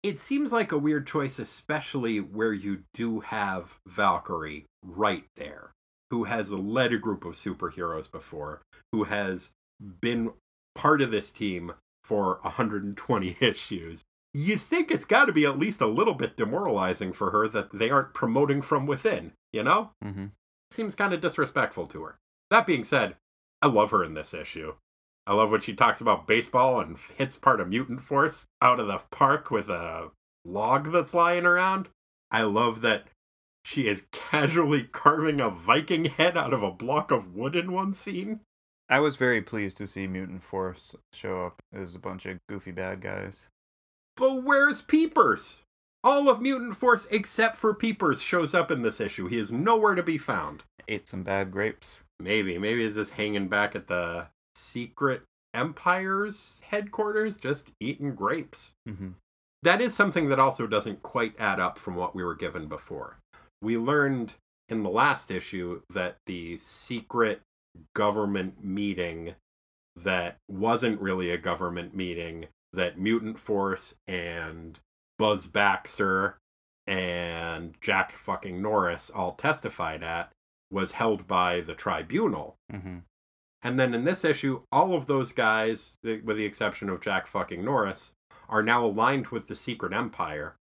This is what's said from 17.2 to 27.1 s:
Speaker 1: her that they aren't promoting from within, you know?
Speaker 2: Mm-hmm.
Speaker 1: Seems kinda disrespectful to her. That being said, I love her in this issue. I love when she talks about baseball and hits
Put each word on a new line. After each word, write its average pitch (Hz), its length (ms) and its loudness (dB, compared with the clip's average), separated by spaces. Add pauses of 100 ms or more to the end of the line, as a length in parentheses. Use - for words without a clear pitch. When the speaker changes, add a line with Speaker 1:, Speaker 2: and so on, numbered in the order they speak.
Speaker 1:
her 107 180 4
that 107 220 -2
they 110 180 0
aren't 135 240 2
promoting 139 480 2
from 135 240 0
within, 147 480 -2 (180)
you 107 120 -2
know? 202 280 2 (120)
Speaker 2:
Mm-hmm. 98 240 -8 (440)
Speaker 1:
Seems 214 240 -6
kinda 190 220 0
disrespectful 143 680 -2
to 78 160 -14
her. 78 140 -16 (320)
That 226 160 6
being 147 180 0
said, 110 340 0 (440)
I 147 60 6
love 107 240 6
her 95 120 4
in 80 100 -4
this 76 200 -10
issue. 78 420 -10 (520)
I 101 60 2
love 107 180 6
when 107 100 4
she 107 140 -8
talks 113 260 4
about 110 260 2
baseball 123 540 4
and 80 160 -8
hits - 380 -6